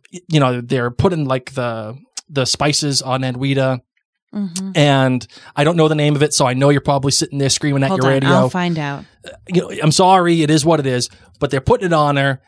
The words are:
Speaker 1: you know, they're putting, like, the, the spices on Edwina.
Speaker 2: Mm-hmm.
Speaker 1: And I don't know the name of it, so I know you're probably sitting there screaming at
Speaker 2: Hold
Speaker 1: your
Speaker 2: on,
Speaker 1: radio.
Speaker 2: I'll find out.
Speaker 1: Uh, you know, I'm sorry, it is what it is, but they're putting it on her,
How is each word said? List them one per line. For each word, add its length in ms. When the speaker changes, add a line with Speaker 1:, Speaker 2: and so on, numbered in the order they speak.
Speaker 1:
you 100
know, 220
they're 300
putting, 340
like, 280
the, 440
the 160
spices 560
on 220
Edwina. 580
Speaker 2:
Mm-hmm. 420
Speaker 1:
And 500
I 100
don't 120
know 120
the 60
name 200
of 80
it, 100
so 120
I 80
know 160
you're 120
probably 300
sitting 260
there 120
screaming 340
at 60
Speaker 2:
Hold 140
Speaker 1:
your 40
Speaker 2:
on, 80
Speaker 1:
radio. 160
Speaker 2:
I'll 180
find 300
out. 260
Speaker 1:
Uh, 40
you 140
know, 100
I'm 120
sorry, 480
it 80
is 160
what 160
it 40
is, 240
but 120
they're 100
putting 260
it 60
on 240
her, 300